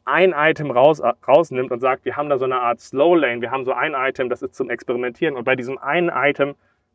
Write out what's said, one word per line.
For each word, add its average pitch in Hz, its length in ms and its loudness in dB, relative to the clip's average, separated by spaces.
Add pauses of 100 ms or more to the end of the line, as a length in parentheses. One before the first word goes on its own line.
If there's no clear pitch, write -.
ein 165 280 4
Item 147 360 0
raus, 139 280 4
äh, 117 140 0 (160)
rausnimmt 131 420 2
und 120 100 -4
sagt, 131 260 -2
wir 120 100 -6
haben 147 140 -6
da 135 80 2
so 131 80 -2
eine 127 120 -2
Art 120 220 -2
Slow 151 340 2
Lane, 120 280 0
wir 117 80 -6
haben 131 160 -4
so 127 60 -2
ein 135 220 -2
Item, 131 360 -4
das 123 100 -4
ist 131 140 -10
zum 131 160 -6
Experimentieren. 123 640 -4
Und 120 80 -10
bei 131 120 -2
diesem 127 200 -8
einen 170 320 -2
Item 143 460 -2 (400)